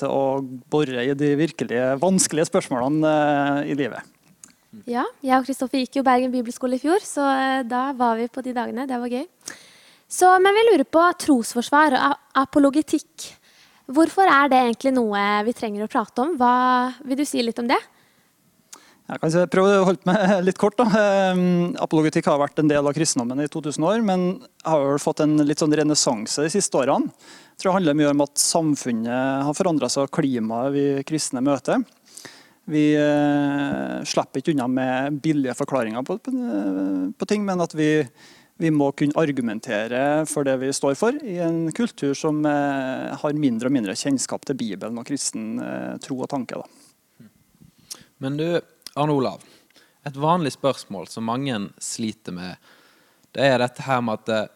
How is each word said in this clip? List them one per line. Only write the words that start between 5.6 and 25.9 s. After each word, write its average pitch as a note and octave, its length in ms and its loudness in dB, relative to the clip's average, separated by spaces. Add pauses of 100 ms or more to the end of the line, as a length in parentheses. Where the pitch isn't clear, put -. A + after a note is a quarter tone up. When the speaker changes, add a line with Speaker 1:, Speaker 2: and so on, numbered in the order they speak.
Speaker 2:
gikk C4 220 -2
jo B3 60 2
Bergen B3+ 280 2
Bibelskole B3+ 400 -4
i B3+ 80 -4
fjor, E4 240 2
så, - 240 -4
eh, C4+ 320 0
da B3 320 -4
var A#3 240 0
vi A#3+ 80 -2
på B3+ 160 -10
de B3+ 100 -6
dagene. A#3 380 -6
Det B3 80 -4
var B3 100 -6
gøy. B3+ 200 -6 (840)
Så, F4+ 140 6 (100)
men G4 160 6
vi A4+ 140 6
lurer D#4 180 6
på D#4+ 160 4 (160)
trosforsvar C4 800 2
og - 160 2
a-, - 80 -6 (240)
apologetikk. - 880 0 (580)
Hvorfor E4 400 4
er C#4 180 4
det C4 120 6
egentlig B3+ 340 0
noe G#3 280 0 (220)
vi A#3 120 -2
trenger G#3 280 -6
å A3 60 -8
prate A#3+ 320 -2
om? D#4+ 160 -2
Hva, B3 540 2 (120)
vil C4 140 -4
du D4 100 0
si C4 140 -2
litt A3+ 180 -4
om A#3+ 80 -4
det? D#4+ 120 2 (1200)
Speaker 1:
Jeg B2+ 160 -10
kan D#3 120 0
si, F3 100 4 (100)
prøve F#3+ 280 6
å F#3 80 4
holde F#3 200 0
meg G3 280 4
<laughs> F3+ 100 0
litt F#3 140 0
kort G#3 180 0
da. B3 80 4 (100)
Ehm, F#3 840 2
apologetikk D#3+ 480 2
har D3 100 4
vært C#3+ 220 0
en D3+ 80 4
del D3 160 2
av C#3+ 100 0
kristendommen C3+ 480 -2
i D3 80 -4
to D#3+ 120 -8
tusen D#3 200 -4
år, A3 220 2
men F#3 320 0 (260)
har D3+ 220 2
vel C#3 160 0
fått D#3 220 -2
en D3+ 100 4 (100)
litt D3 160 0
sånn D3+ 160 2
renessanse D3 720 0